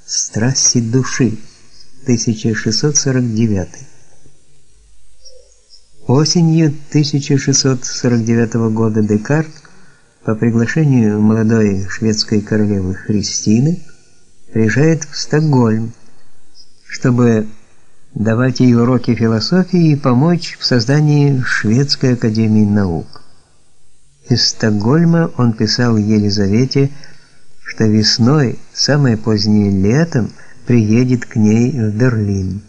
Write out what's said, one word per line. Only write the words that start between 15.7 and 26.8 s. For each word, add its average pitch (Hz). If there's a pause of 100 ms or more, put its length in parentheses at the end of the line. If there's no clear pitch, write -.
чтобы 120 (680)
давать 113
ей 127
уроки 120
философии 156
и 143
помочь 143
в -
создании 143
Шведской 127
академии 107
наук. 101 (1080)
Из 117
Стокгольма 156
он 120
писал 113
Елизавете, 107 (720)